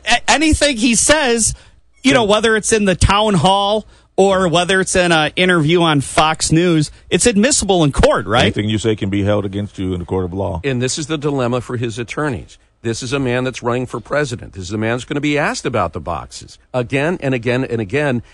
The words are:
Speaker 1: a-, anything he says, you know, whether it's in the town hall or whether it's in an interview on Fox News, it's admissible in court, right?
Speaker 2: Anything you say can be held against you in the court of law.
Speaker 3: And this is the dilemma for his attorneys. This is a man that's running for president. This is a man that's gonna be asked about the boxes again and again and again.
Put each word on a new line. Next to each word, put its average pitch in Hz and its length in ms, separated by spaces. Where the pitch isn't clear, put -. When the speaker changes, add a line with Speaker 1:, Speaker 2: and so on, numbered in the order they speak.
Speaker 1:
a-, 220 240
anything 294 460
he 233 180
says, 247 600
you 262 100
know, 247 120
whether 214 320
it's 214 180
in 214 100
the 185 100
town 208 380
hall 196 540
or 190 320
whether 175 340
it's - 120
in 180 180
an 156 240
interview 175 440
on 156 220
Fox - 500
News, 160 380
it's - 160
admissible 202 600
in 143 80
court, 220 340
right? 113 160
Speaker 2:
Anything - 260
you 107 80
say 110 200
can 101 120
be 101 140
held 104 240
against 101 320
you 92 160
in 90 60
the 87 60
court 95 200
of 87 80
law. 95 280
Speaker 3:
And 127 200
this 131 160
is 156 80
the 160 100
dilemma 131 460
for 123 160
his 113 200
attorneys. 123 600
This 117 200
is 123 120
a 139 40
man 127 260
that's 127 180
running 120 240
for 123 120
president. 123 540
This 95 120
is 87 80
a 107 60
man 113 180
that's 127 100
gonna 143 160
be 147 160
asked 175 260
about 120 300
the 85 60
boxes 73 580
again 139 480
and 135 120
again 123 300
and 113 160
again. 127 420